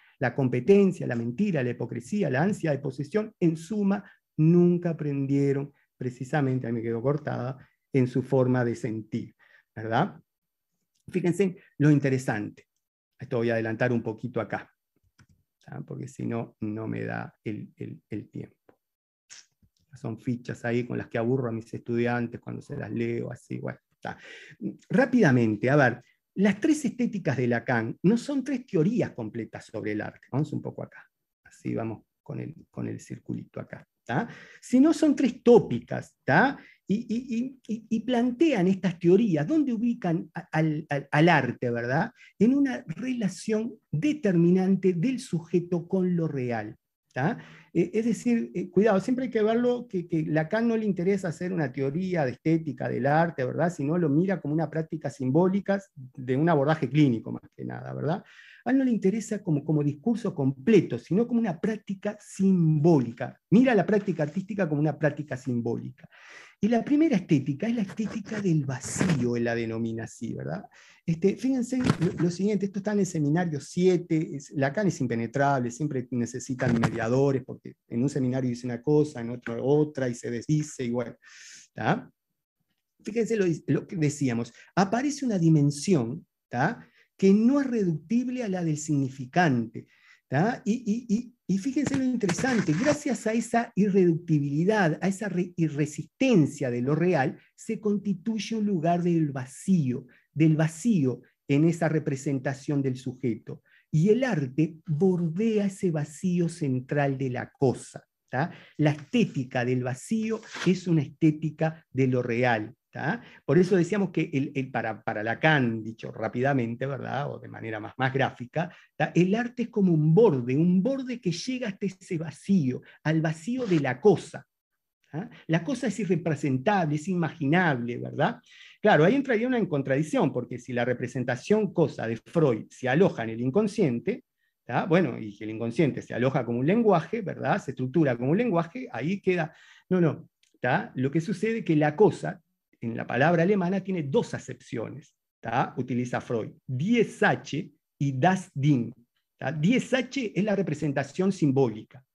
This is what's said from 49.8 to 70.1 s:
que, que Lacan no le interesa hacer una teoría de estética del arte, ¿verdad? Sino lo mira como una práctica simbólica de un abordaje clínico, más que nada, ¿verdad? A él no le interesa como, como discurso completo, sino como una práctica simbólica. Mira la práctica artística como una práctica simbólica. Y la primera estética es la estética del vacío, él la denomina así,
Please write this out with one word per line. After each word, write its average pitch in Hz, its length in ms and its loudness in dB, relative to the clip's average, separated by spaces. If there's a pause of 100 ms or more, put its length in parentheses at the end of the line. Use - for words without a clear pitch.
que, 175 220 -6
que 160 160 0
Lacan 165 420 0
no 226 100 2
le 220 100 -2
interesa 190 420 0
hacer 180 240 -6
una 156 180 -2
teoría 156 540 -2
de 123 80 0
estética 160 560 -2
del 123 160 -2
arte, 151 400 2
¿verdad? 131 260 0
Sino 151 280 -2
lo 160 100 2
mira 165 320 2
como 143 140 -4
una 156 160 0
práctica 160 400 -6
simbólica 185 720 0 (120)
de 131 420 -6
un 160 120 4
abordaje 151 400 2
clínico, 120 440 2
más 120 100 -8 (120)
que 135 120 -12
nada, 123 260 -10
¿verdad? 151 320 -4 (400)
A 240 60 -4
él 269 80 4
no 269 60 2
le 254 60 0
interesa 202 520 -2
como, 147 220 -2
como 147 200 0
discurso 190 500 -2
completo, 139 640 2
sino 214 280 0
como 240 140 -2
una 185 200 -4
práctica 202 600 -6
simbólica. 160 1160 2 (120)
Mira 247 240 6
la 175 120 4
práctica 202 360 0
artística 190 460 -4
como 147 120 -2
una 151 180 0
práctica 147 380 -2
simbólica. 120 720 -6 (520)
Y 208 80 2
la 226 160 2
primera 294 320 2
estética 147 520 0
es 233 80 -2
la 226 60 -2
estética 214 580 -6
del 160 240 2
vacío, 127 720 -2
él 117 80 -2
la 117 100 0
denomina 113 500 -4
así, 120 300 -10